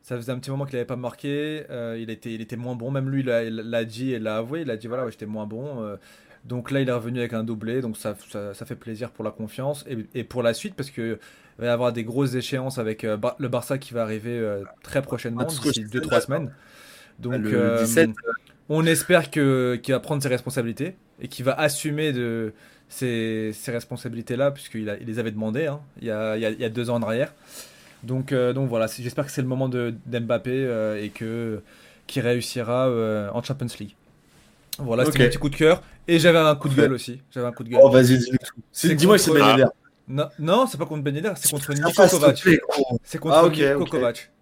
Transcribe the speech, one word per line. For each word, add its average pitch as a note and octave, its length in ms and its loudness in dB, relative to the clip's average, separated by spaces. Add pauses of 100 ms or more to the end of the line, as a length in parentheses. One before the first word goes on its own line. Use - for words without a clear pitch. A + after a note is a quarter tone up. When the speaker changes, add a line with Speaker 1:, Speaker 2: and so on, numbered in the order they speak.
Speaker 1:
ça - 160 -10
faisait A#2+ 160 -8
un B2 60 -6
petit C3 120 -12
moment C#3 140 -4
qu'il C3+ 120 -8
avait A#2 100 -4
pas B2+ 100 -8
marqué, C#3+ 720 -6
euh, A#2 320 -8
il A2+ 80 -10
était, A2+ 240 -10
il A2 80 -8
était A2+ 160 -10
moins B2 180 -8
bon. A#2+ 160 -8
Même C3+ 200 -4
lui, C3+ 100 0
il C3 100 -2
a, A#2 140 2
il A2+ 120 -6
l'a A2+ 280 -4
dit A#2+ 280 -6
et A#2+ 60 -4
l'a A2 200 -4
avoué, C3 240 -6
il C#3 80 -6
a A2 80 -4
dit, A#2 80 -14
voilà, B2 180 -6
ouais, A2+ 60 -6
j'étais A2 160 -14
moins G#2+ 180 -8
bon. A#2+ 400 -10
Euh, G2+ 120 -10 (500)
donc A#2+ 240 -8
là, C3+ 100 0
il C3 80 0
est B2+ 40 0
revenu A#2+ 260 -4
avec A#2 160 -4
un A2+ 100 -2
doublé, A2+ 380 -4
donc A2+ 160 -6
ça, G#2 180 -8 (140)
ça, G#2 240 -10
ça A#2 100 -14
fait A#2+ 100 -10
plaisir A2+ 360 -10
pour - 120 -12
la G#2+ 100 -4
confiance C3 540 -8
et, B2+ 120 -8 (200)
et A2+ 60 -6
pour B2 180 -6
la A#2 120 4
suite, - 220 -10
parce C#3 140 -8
que A2+ 280 -6 (400)
il - 20 -12
va A#2 60 -4
y A#2+ 40 0
avoir A#2+ 220 0
des A#2 120 -6
grosses B2 300 -2
échéances C3 440 -4
avec, A2 260 -4
euh, G#2+ 140 -2
Bar-, B2 200 -4
le C3+ 100 -4
Barça B2 280 -4
qui C3+ 160 -12
va A#2 80 -4
arriver, A2 380 -4
euh, G#2 260 -4 (180)
très C3+ 200 -4
prochainement, A#2+ 400 -6
Speaker 2:
Ah, - 20 -2
tout D#3+ 120 -6
ce C3+ 40 -8
que D3+ 80 0
Speaker 1:
d'ici B2 180 -2
Speaker 2:
je G#2+ 60 -14
Speaker 1:
deux, B2+ 60 -2
Speaker 2:
sais, - 80 -6
Speaker 1:
trois A#2+ 140 2
Speaker 2:
là. - 40 -6
Speaker 1:
semaines. C#3 260 -4 (680)
Donc, B2 180 -6
Speaker 2:
Le G#2+ 180 -2
Speaker 1:
euh, A2+ 300 2
Speaker 2:
dix-sept. A#2 240 4 (640)
Speaker 1:
on D#3+ 160 2
espère E3 440 4
que, C3 520 2
qu'il C3+ 100 -2
va B2 80 2
prendre D3 220 -4
ses C3+ 80 -2
responsabilités B2+ 680 -4 (240)
et - 80 -10
qu'il - 160 -10
va - 80 2
assumer D3+ 640 -2
de A#2 400 -4 (340)
ces, A2+ 680 -4
ces - 180 -10
responsabilités-là, A#2+ 800 -4
puisqu'il A2+ 400 -8
a, G2+ 80 -8
il A#2 80 -14
les A2+ 120 -6
avait A2+ 120 -4
demandées, A2 360 -4
hein, C#3+ 140 -6 (200)
il A#2 80 -8
y - 20 -4
a, G#2+ 260 -4
il A2+ 60 -4
y A2 40 -2
a, G#2+ 40 0
il A2 100 -8
y B2+ 40 -4
a A#2 40 -2
deux A#2 220 -4
ans A#2+ 60 0
en A#2 60 -2
arrière. A#2 300 -2 (680)
Donc, C3 300 -4
euh, B2 200 2
donc C3+ 160 -2
voilà, A2+ 200 0
c'est, B2+ 140 -10
j'espère B2 220 -4
que C#3 80 -10
c'est - 80 -6
le B2+ 80 -2
moment C3 220 -2
de, A#2+ 240 -2 (120)
d'Mbappé, A#2 460 -2
euh, A2 500 -2
et G#2+ 60 -6
que, A2+ 520 -6 (460)
qu'il C3 160 -4
réussira, B2 680 0
euh, A2 440 -2
en A#2+ 100 -4
Champions C3+ 240 -6 (140)
League. G#2 140 -14 (840)
Voilà, B2 280 0
c'était C#3 120 2
Speaker 2:
Ok. C3+ 60 8
Speaker 1:
mon A#2+ 60 6
petit - 80 -4
coup D3 100 -2
de C#3 80 -4
cœur. D#3 260 4 (260)
Et E3+ 100 6
j'avais E3 200 8
un D#3 160 6
coup C#3+ 140 -4
de C3+ 60 0
Speaker 2:
Parfait. C#3 140 6
Speaker 1:
gueule C3 60 0
aussi. B2 260 -10 (100)
J'avais A#2+ 160 -4
un A#2+ 60 -4
coup A#2+ 120 -12
de A2+ 60 -10
gueule. C3 120 6
Speaker 2:
Oh, C#3 80 12
vas-y, B2+ 280 8
dis-le B2+ 200 0
tout. - 220 -8 (120)
C'est, - 160 2
Speaker 1:
C'est D#3+ 60 6
Speaker 2:
dis-moi F3+ 220 8
Speaker 1:
contre E3 160 4
Speaker 2:
que D#3 60 8
c'est - 20 8
Ben G#2 160 8
Yedder. B2 140 6 (380)
Speaker 1:
Non, C#3 200 -2 (100)
non, F#3 280 4
c'est D3 120 -8
pas D#3 80 -4
contre D3+ 160 -6
Ben C#3+ 120 -2
Yedder, F3+ 220 -4
c'est - 140 0
contre - 160 -4
Speaker 2:
Ça C#3+ 80 -2
Speaker 1:
Niko D3+ 220 2
Speaker 2:
passe, - 140 10
s'il F3 80 4
te C#3+ 60 4
Speaker 1:
Kovac. C#3 180 6
Speaker 2:
plaît, E3 260 6
gros. B2+ 360 0
Speaker 1:
C'est - 140 -10
contre D3+ 180 2
Speaker 2:
Ah, E3 100 10
ok, D#3 100 2
Speaker 1:
Niko C#3+ 260 2
Speaker 2:
ok. - 80 -4
Speaker 1:
Kovac. B2 400 -2 (120)